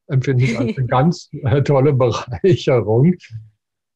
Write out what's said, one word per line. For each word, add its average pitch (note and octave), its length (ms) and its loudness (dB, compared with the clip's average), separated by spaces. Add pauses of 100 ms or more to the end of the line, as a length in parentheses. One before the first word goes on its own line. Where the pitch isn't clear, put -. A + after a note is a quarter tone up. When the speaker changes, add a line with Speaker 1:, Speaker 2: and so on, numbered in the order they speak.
Speaker 1:
empfinde C3 380 -2
ich A#2+ 160 -2
als - 180 -4
eine C3 80 -2
Speaker 2:
<laughs> - 20 -
Speaker 1:
ganz, C#3 440 0
äh, C#3+ 320 -2
tolle C#3 300 2
Bereicherung. B2 1200 0 (800)